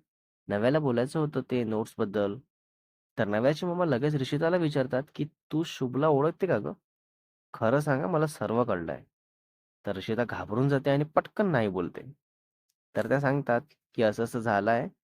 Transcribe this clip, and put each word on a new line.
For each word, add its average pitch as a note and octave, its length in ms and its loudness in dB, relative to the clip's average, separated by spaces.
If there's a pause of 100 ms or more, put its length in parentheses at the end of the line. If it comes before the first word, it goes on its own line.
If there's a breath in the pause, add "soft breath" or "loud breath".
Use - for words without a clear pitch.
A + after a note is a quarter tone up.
(480)
नव्याला A2+ 320 2
बोलायचं C3+ 400 0
होतं D3+ 220 -2 (100)
ते B2 140 2
नोट्सबद्दल." G#2+ 720 -2 (800)
तर A2 100 0
नव्याची B2+ 380 0
मम्मा F3 220 0
लगेच D3 280 0
रिषिताला D3+ 420 0
विचारतात C#3 460 0 (120)
की, D3 100 -4 (260)
"तू D#3 160 0
शुभला C3 420 0
ओळखते D#3 380 2
का D3 120 2
गं? F2+ 140 -6 (800)
खरं A#2 280 2
सांगा, D3 260 0
मला D#3 220 2
सर्व A2 360 0
कळलंय." E2 380 -4 (800)
तर G2+ 100 -4
रिषिता G#2+ 300 -2
घाबरून G#2+ 440 0
जाते C#3 220 0
आणि C#3+ 120 2 (120)
पटकन - 340 0
नाही A#2+ 200 2
बोलते. F2+ 320 -4 (920)
तर A2 140 0
त्या C3 120 2
सांगतात C3+ 400 2 (340)
की, A#2+ 80 2
"असं-असं A2+ 380 0
झालं G#2+ 300 2
आहे, B2 160 0 (160)